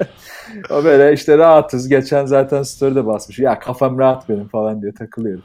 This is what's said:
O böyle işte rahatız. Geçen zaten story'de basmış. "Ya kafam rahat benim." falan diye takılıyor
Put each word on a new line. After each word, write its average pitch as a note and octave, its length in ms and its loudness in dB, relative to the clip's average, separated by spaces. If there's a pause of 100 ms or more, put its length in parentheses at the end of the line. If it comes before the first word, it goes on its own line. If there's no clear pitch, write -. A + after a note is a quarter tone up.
(720)
O D3 120 -2
böyle C#3+ 300 6
işte D3 240 2
rahatız. D#3 520 4
Geçen C#3 360 0
zaten C#3 380 0
story'de C3+ 420 -4
basmış. G#2+ 340 -8
"Ya B2 200 0
kafam B2+ 400 -4
rahat C3 300 0
benim." G#2 180 -6
falan G#2+ 340 -6
diye G2+ 100 -8
takılıyor G#2+ 540 -10